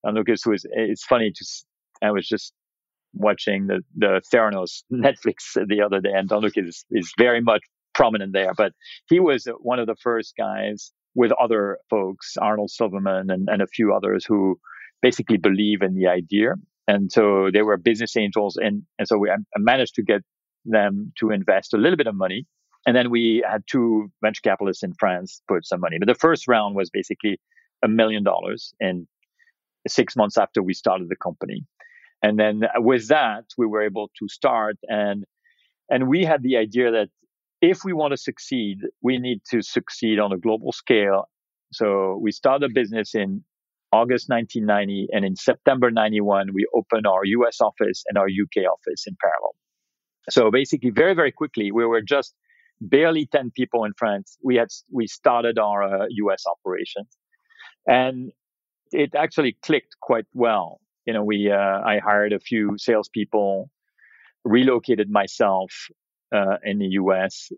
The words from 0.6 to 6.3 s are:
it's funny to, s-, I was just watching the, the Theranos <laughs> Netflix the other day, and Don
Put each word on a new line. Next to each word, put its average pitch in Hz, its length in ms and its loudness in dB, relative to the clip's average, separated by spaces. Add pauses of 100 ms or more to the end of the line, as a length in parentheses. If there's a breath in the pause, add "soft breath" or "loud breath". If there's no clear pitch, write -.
it's 107 340 -4
funny 113 260 0
to, - 120 -14
s-, - 220 -16 (380)
I 104 100 0
was 98 140 -4
just - 260 -6 (600)
watching 98 540 -2
the, 98 160 -2 (140)
the 98 260 2 (100)
Theranos 101 540 0
<laughs> - 60 -10
Netflix 127 640 -2
the 104 280 0
other 98 180 0
day, 98 140 -2
and 95 140 0
Don 107 120 2